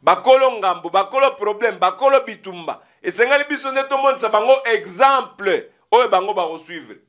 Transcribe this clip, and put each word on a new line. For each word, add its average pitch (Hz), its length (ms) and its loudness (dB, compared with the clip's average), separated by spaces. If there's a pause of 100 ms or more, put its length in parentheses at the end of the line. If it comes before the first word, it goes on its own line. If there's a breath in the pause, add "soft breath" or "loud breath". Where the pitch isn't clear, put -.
Bakolo 247 500 4
ngambo, 180 360 -4
bakolo 196 440 0
problème, 208 460 -4
bakolo 247 420 2
bitumba. 175 600 -12 (220 soft breath)
Esengeli 262 420 0
biso 269 260 -6
nde 269 140 -2
tomonisa 269 440 0
bango 220 360 4
exemple 214 1040 0 (200 soft breath)
oyo 240 180 4
bango 196 260 0
bakosuivre. 160 640 -8 (120)